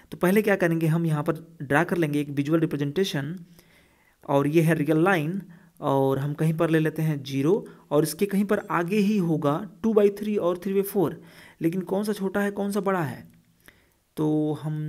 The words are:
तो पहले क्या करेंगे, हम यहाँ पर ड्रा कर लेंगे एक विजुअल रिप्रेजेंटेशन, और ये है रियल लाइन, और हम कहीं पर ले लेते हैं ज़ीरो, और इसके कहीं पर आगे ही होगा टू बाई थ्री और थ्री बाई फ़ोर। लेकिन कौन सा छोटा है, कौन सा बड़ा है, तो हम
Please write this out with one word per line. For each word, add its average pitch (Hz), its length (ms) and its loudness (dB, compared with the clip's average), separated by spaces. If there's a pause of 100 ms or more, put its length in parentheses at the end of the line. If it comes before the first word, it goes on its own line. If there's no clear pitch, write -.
(100)
तो 160 80 -12
पहले 196 240 4
क्या 202 140 2
करेंगे, 165 300 2
हम 165 200 2
यहाँ 151 160 0
पर 160 200 -2 (200)
ड्रा 143 220 2
कर 180 120 -2
लेंगे 147 240 0
एक 147 100 -6
विजुअल 143 300 0
रिप्रेजेंटेशन, 151 760 -2 (920)
और 143 200 2
ये 160 140 4
है 160 120 4
रियल 156 300 2
लाइन, 180 380 0 (380)
और 135 380 2
हम 147 160 -4
कहीं 160 220 0
पर 165 140 0
ले 160 80 4
लेते 156 240 0
हैं 151 220 0
ज़ीरो, 135 420 0 (240)
और 147 120 4
इसके 160 240 -2
कहीं 202 180 -2
पर 202 280 -2
आगे 175 280 0
ही 202 180 2
होगा 151 420 0 (220)
टू 226 100 0
बाई 202 180 6 (100)
थ्री 208 180 -4
और 175 200 0
थ्री 190 140 -6
बाई 196 120 2
फ़ोर। 180 360 -2 (400)
लेकिन 170 220 -2
कौन 190 220 -2
सा 214 80 -2
छोटा 196 280 -4
है, 202 100 0
कौन 202 220 -4
सा 202 80 0
बड़ा 185 220 0
है, - 280 -8 (840)
तो 151 360 0
हम 151 220 -6 (140)